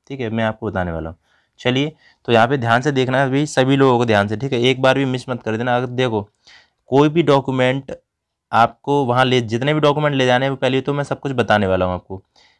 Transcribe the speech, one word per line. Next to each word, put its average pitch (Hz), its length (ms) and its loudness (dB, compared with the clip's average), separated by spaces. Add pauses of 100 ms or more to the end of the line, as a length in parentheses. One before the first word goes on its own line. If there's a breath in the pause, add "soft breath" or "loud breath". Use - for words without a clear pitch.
ठीक 135 120 -12
है, 113 100 -6
मैं 113 140 -4
आपको 110 240 -4
बताने 92 240 -4
वाला 80 180 -8
हूँ। 85 80 -16 (420)
चलिए, 135 320 -2 (340 soft breath)
तो 123 60 -2
यहाँ 113 160 4
पे 139 100 0
ध्यान 117 240 0
से 147 100 -2
देखना 131 280 0
है 139 60 2
अभी 135 200 0
सभी 135 300 0
लोगों 135 220 4
को 120 80 0
ध्यान 101 220 2
से, 107 100 -4
ठीक 135 160 -6
है, 120 80 -2
एक 127 200 2
बार 131 160 4
भी 139 80 0
मिस 127 240 -4
मत 120 140 -6
कर 110 140 -4
देना। 120 200 -2
अगर 123 100 -4
देखो, 123 340 -2 (680 soft breath)
कोई 143 200 4
भी 160 140 0
डॉक्यूमेंट 135 680 0 (600)
आपको 117 540 0
वहाँ 123 200 2
ले, 127 160 2
जितने 120 320 -2
भी 151 60 0
डॉक्यूमेंट 147 360 0
ले 131 100 2
जाने 127 200 2
हैं, 135 40 0
वो 135 60 -4
पहले 131 260 -2
तो 143 120 -4
मैं 143 100 -4
सब - 160 -8
कुछ 139 120 -6
बताने 107 360 2
वाला 92 180 0
हूँ 92 80 -2
आपको। 95 280 -12 (380 soft breath)